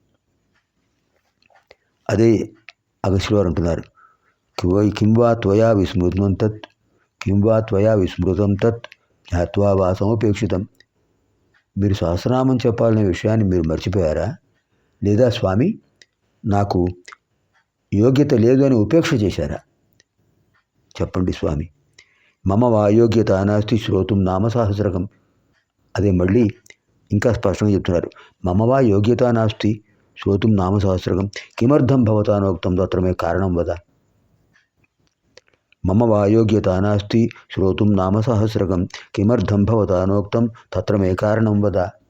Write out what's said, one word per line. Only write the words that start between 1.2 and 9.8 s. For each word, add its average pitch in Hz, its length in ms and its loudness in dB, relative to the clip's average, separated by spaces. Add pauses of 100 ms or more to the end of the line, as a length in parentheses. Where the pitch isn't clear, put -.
అదే 107 420 2 (520)
అగస్త్యుల 98 320 0
వారు 95 120 2
అంటున్నారు, 82 340 -2 (800)
"కిం 87 100 0
వై-, 101 200 2
కిం 107 240 0
వా 117 200 4
త్వయా 113 380 2
విస్మృతం 95 640 0
తత్, 110 260 -4 (640)
కిం 98 180 0
వా 110 200 2
త్వయా 110 340 0
విస్మృతం 95 600 0
తత్ 113 300 -2 (480)
జ్ఞాత్వా 98 400 0
వా 95 200 0